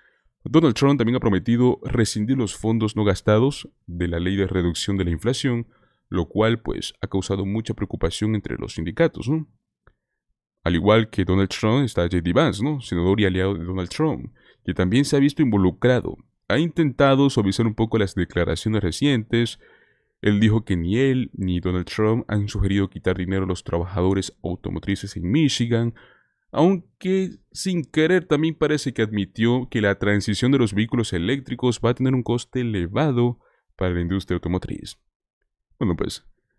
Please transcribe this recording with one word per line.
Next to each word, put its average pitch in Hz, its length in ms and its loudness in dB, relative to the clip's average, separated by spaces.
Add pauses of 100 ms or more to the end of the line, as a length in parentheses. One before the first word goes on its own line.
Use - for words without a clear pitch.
(440)
Donald 139 300 4
Trump 139 220 4
también 120 200 0
ha - 40 -4
prometido 120 640 2
rescindir 113 540 0
los 113 180 -4
fondos 110 400 -2
no 107 80 0
gastados 107 640 2 (180)
de 87 220 -2
la 85 100 -2
ley 92 180 -2
de 98 100 2
reducción 92 500 0
de 92 80 0
la 87 60 0
inflación, 120 560 -2 (420)
lo 87 180 -2
cual, 113 360 0
pues, - 400 -8
ha - 40 -4
causado 98 380 -2
mucha 107 300 -4
preocupación 104 600 -4
entre - 220 -6
los 110 160 -10
sindicatos, 113 560 -2
¿no? 156 180 -4 (1160)
Al 85 100 2
igual 107 360 4
que 92 160 -2
Donald 95 240 2
Trump 120 340 0
está 101 200 -2
J 90 180 0
D 85 100 0
Vance, 117 320 2
¿no? 147 160 -4
Senador 92 400 0
y 101 60 4
aliado 92 280 0
de 82 100 -8
Donald 90 260 -6
Trump, 151 420 -4 (320)
que - 80 -2
también 98 320 2
se 143 120 0
ha 139 40 4
visto 147 220 2
involucrado. 107 760 2 (320)
Ha 110 100 0
intentado 139 720 2
suavizar 113 380 2
un 110 80 -2
poco 113 240 0
las 98 160 0
declaraciones 90 680 -2
recientes. 117 760 0 (640)
Él 104 180 4
dijo 110 240 4
que 95 120 0
ni 87 200 0
él 127 380 0
ni 92 260 -2
Donald 90 240 -2
Trump 110 420 0
han 104 220 -2
sugerido 98 400 0
quitar 92 300 -4
dinero 95 260 -2
a - 20 -2
los 92 180 -4
trabajadores 90 800 -2
automotrices 90 760 -6
en 87 140 -4
Michigan, 117 640 0 (560)
aunque 185 840 0 (160)
sin 175 320 -4
querer 160 400 2
también 156 300 0
parece 147 400 0
que 117 80 0
admitió 110 680 0
que 113 120 0
la 101 160 2
transición 104 540 0
de 139 60 6
los 120 140 2
vehículos 110 400 -2
eléctricos 123 720 -2
va 120 60 2
a 123 40 0
tener 131 200 0
un 127 80 0
coste 120 400 -4
elevado 120 760 0 (380)
para 90 180 -2
la 87 60 0
industria 90 360 -2
automotriz. - 640 -6 (800)
Bueno, 92 160 0
pues, - 300 -6 (340)